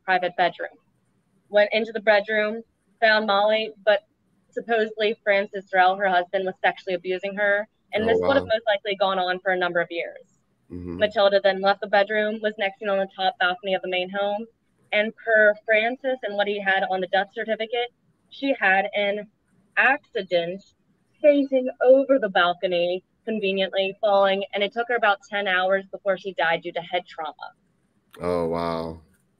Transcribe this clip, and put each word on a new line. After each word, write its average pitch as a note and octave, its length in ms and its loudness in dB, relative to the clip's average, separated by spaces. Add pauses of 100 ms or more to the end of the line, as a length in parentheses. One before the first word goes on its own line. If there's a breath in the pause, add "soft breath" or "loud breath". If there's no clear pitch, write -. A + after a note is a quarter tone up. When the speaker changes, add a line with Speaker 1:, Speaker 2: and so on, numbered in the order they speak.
Speaker 1:
private F3+ 320 0
bedroom. E3+ 320 -2 (800)
Went G#3 240 4
into A3 200 -2
the A3 80 -6
bedroom, G#3+ 640 2 (380)
found A3 260 4
Molly, G#3+ 460 2 (140)
but G3+ 140 4 (500)
supposedly A3 640 -2 (100)
Francis G3+ 480 0
Sorrell, F#3 260 4
her G3+ 120 2
husband, F3+ 340 0
was F#3 180 -6
sexually F#3 320 -2
abusing F#3 420 -6
her. G#3 300 0 (280)
And G#3+ 100 0
Speaker 2:
Oh, A3+ 40 0
Speaker 1:
this A3+ 120 2
would F3 160 2
have - 80 0
Speaker 2:
wow. - 100 -6
Speaker 1:
most A3 120 -4
likely G3+ 300 -2
gone F#3+ 220 0
on F3+ 220 -2
for F#3+ 120 -2
a F#3 40 0
number F3 240 -2
of E3+ 100 -4
years. E3 480 -12 (320)
Speaker 2:
Mm-hmm. F2 280 -10
Speaker 1:
Matilda G3+ 440 2
then F#3+ 200 2
left G3 180 2
the G#3+ 60 -8
bedroom, G#3+ 560 0
was G#3+ 160 -2
next G3 220 -4
seen G#3+ 100 -4
on G3 80 0
the G3 180 -2
top F#3+ 240 0
balcony F#3 320 -2
of F#3 80 0
the F#3+ 80 -10
main F3+ 220 -4
home. G3+ 340 -4 (480)
And G#3+ 240 0
per G#3+ 380 4 (100)
Francis B3 600 0
and G3+ 120 -6
what G3+ 100 0
he G3+ 140 -4
had G3 300 0
on F#3+ 100 -2
the F#3 60 -4
death G3 280 0
certificate, A3 540 -4 (400)
she C#4 320 -4
had G3 340 2
an G#3 320 -2 (520)
accident G3 840 0 (600)
fainting C4+ 480 4 (120)
over C4 360 6
the G#3+ 100 -2
balcony F3 760 0 (200)
conveniently G3 760 -2
falling, G3 440 2 (100)
and G3+ 80 -2
it G3+ 100 -2
took A#3 160 -4
her A#3+ 80 -2
about G#3 220 2 (100)
ten G3+ 180 -4
hours F#3+ 460 0
before F#3+ 260 -4
she F#3+ 160 -10
died E3+ 280 0
due F3 100 -10
to E3+ 80 -8
head F3 260 -6
trauma. - 460 -12 (680)
Speaker 2:
Oh, F2 260 -2
wow. E2 540 -6 (400)